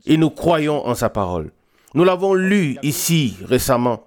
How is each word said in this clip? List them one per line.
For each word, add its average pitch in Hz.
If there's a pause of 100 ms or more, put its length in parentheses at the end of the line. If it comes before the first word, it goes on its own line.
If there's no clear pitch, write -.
Et 156
nous 160
croyons 151
en 120
sa 113
parole. 90 (460)
Nous 165
l'avons 190
lu 185
ici 143
récemment. 120